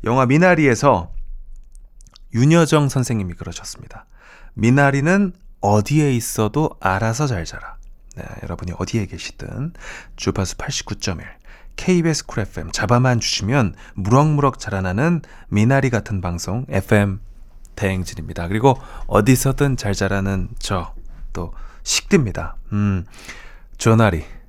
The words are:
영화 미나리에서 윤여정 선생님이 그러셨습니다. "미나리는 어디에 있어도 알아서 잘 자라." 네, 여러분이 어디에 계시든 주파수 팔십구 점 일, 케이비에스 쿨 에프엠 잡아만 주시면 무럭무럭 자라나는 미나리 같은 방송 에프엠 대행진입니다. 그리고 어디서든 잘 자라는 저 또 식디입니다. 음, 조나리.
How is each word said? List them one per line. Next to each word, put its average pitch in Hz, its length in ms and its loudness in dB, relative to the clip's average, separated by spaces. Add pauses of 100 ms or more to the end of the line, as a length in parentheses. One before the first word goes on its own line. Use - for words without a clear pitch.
영화 127 220 2
미나리에서 143 880 4 (1200)
윤여정 151 560 6
선생님이 113 460 -2
그러셨습니다. - 720 -14 (480)
"미나리는 143 760 4 (300)
어디에 143 500 4
있어도 117 580 0 (120)
알아서 113 460 0
잘 92 180 -4
자라." - 320 -14 (400)
네, - 80 -12 (180)
여러분이 85 340 -8
어디에 104 280 -2
계시든 - 680 -10 (460)
주파수 - 400 -2
팔십구 - 400 -6
점 85 240 -6
일, - 60 -16 (500)
케이비에스 170 480 0
쿨 - 160 -6
에프엠 82 320 -8
잡아만 120 480 2
주시면 110 520 0 (200)
무럭무럭 139 680 2
자라나는 98 600 -2 (260)
미나리 127 420 2
같은 104 300 -2
방송 90 480 -6
에프엠 101 540 0 (560)
대행진입니다. 87 720 -4
그리고 117 280 2 (300)
어디서든 127 680 2
잘 101 160 -4
자라는 98 560 -2 (100)
저 90 340 -4 (380)
또 87 220 -8 (300)
식디입니다. - 720 -2 (160)
음, 101 320 0 (720)
조나리. 110 480 4 (240)